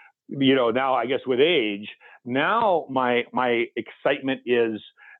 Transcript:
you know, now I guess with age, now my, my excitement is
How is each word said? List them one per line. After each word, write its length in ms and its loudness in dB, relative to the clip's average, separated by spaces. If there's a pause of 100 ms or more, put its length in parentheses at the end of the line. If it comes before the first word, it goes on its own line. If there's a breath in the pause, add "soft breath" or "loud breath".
(280 loud breath)
you 280 2
know, 160 2
now 240 0
I 100 0
guess 200 -4
with 140 0
age, 480 2 (380 loud breath)
now 640 0
my, 420 0
my 340 0 (100)
excitement 720 -4
is 360 0 (380 loud breath)